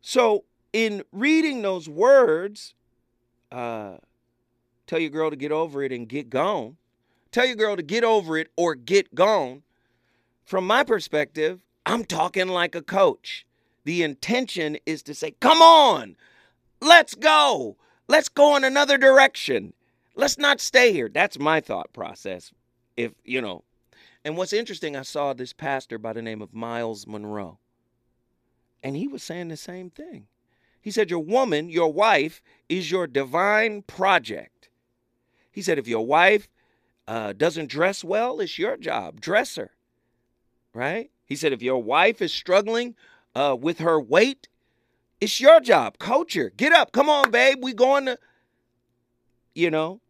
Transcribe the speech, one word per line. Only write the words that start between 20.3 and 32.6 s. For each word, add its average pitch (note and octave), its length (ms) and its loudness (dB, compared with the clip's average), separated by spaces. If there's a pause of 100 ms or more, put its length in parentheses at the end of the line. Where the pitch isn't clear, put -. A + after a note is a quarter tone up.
not C#4+ 220 0
stay B3 320 4
here." C3 180 -4
That's F#3 280 -2
my D3+ 240 0
thought - 320 -10
process. F#2+ 580 -14 (460)
If, A#2 160 -6 (100)
you B2+ 180 -6
know, G2 220 -12 (640)
and D3+ 100 -8
what's F#3 180 -6
interesting, G3 420 -6
I C3+ 80 -12
saw C#3+ 300 -6
this B2 200 -12
pastor C3+ 460 -8
by A2+ 140 -10
the A#2 80 -10
name A2 200 -10
of G#2+ 120 -18
Miles A2+ 520 -8
Monroe, G#2 540 -12 (1200)
and C#3 160 -10
he G3 100 -8
was C#4 140 -14
saying E3+ 280 -12
the D#3 80 -14
same F3+ 340 -18
thing. D4 360 -20 (540)
He G#3+ 80 -12
said, F#3+ 220 -2
"Your E3+ 120 -4
woman, E3+ 460 0
your D#3+ 240 0
wife, E3 480 2 (260)